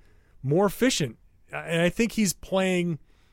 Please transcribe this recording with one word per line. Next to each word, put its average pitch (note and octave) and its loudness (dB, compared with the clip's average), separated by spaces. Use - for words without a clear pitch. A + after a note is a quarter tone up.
more E3 2
efficient, F3 -2
and D3+ -2
I F3 4
think A3+ 0
he's G#3 0
playing F3+ -2